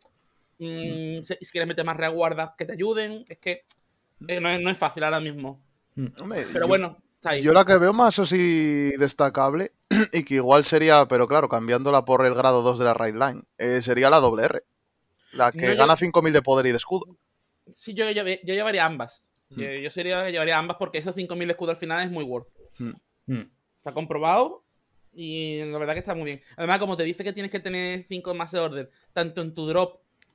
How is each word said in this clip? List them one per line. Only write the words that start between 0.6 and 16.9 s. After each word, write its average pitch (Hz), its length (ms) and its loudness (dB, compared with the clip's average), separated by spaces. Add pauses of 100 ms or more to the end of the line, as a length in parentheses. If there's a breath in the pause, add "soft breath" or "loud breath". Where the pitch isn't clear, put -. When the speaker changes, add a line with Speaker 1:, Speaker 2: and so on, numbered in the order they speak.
Speaker 2:
Mm. 160 60 -14
Speaker 1:
si, 185 160 -8
si - 120 -20
quieres 165 160 -4
meter 165 160 -4
más 165 120 -4
reaguardas 160 600 -2
que 170 80 -10
te 165 80 -10
ayuden, 214 560 -4
es 165 100 -20
que, 180 260 -8 (640)
eh, 175 120 -4
no 170 100 -2
es, 175 100 -2
no 180 100 -2
es 185 80 -6
fácil 156 260 -4
ahora 156 160 -2
mismo. 143 400 -10 (340)
Speaker 2:
Mm. 135 120 -6 (140)
Speaker 3:
Hombre, 185 260 -8
Speaker 1:
Pero - 140 -6
Speaker 3:
yo, 170 80 0
Speaker 1:
bueno, 185 280 0 (200)
está - 140 -6
ahí. 143 120 0
Speaker 3:
yo 151 100 6
la 185 140 10
que 190 100 6
veo 180 160 6
más 233 260 4
así 156 800 2
destacable 139 760 0 (180)
<clears throat> 214 220 2
y 160 120 -2
que 139 120 -4
igual 135 280 6
sería, 151 420 6
pero 123 220 2
claro, 143 200 2
cambiándola 123 560 2
por 127 200 4
el 127 100 4
grado 127 280 4
dos 123 160 2
de 123 80 0
la 117 80 4
Raid 113 200 -2
Line, 123 280 -2 (160)
eh, 123 240 -2
sería 127 280 4
la 156 100 8
doble 113 240 2
R. - 180 -2 (720)
La 123 200 2
que 143 140 -6
Speaker 1:
No, 123 60 2
yo 117 40 0
Speaker 3:
gana 147 200 6
cinco 175 260 2
mil 160 100 0
de 147 80 6
poder 131 260 2
y 127 40 2
de 120 80 0
escudo. 180 400 -8 (560)